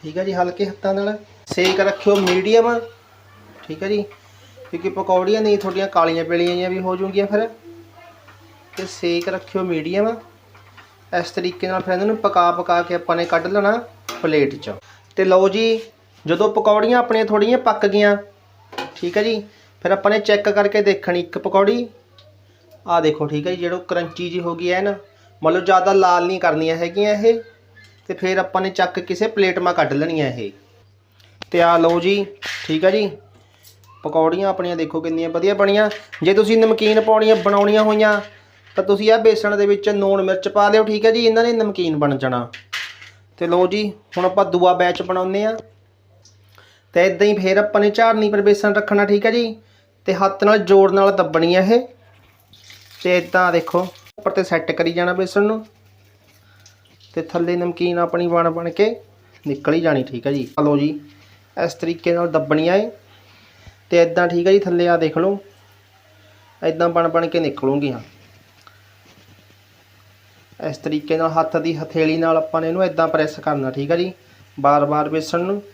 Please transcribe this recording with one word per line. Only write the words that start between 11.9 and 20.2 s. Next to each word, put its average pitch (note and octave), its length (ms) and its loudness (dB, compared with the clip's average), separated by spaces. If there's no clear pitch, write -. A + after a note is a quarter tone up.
ਇਹਨਾਂ F#3 140 0
ਨੂੰ G#3+ 100 0
ਪਕਾ F3+ 360 2
ਪਕਾ F3 300 0
ਕੇ F3 120 -4
ਆਪਾਂ E3+ 220 -2
ਨੇ E3+ 80 -2
ਕੱਢ E3+ 220 -2
ਲੈਣਾ G3+ 260 2
ਪਲੇਟ D3 320 0
'ਚ। - 180 -12
ਤੇ F#3+ 80 2
ਲਓ F#3 240 4
ਜੀ, A3+ 320 0
ਜਦੋਂ F#3 280 0
ਪਕੌੜੀਆਂ A3 460 2
ਆਪਣੀਆਂ A3+ 260 0
ਥੋੜ੍ਹੀਆਂ G#3+ 340 2
ਪੱਕ G#3+ 280 0
ਗਈਆਂ, G3+ 300 4
ਠੀਕ F3 220 -4
ਆ G#3+ 40 0
ਜੀ, A3 200 -2
ਫਿਰ F3+ 80 0
ਆਪਾਂ G3 200 2
ਨੇ G#3+ 100 0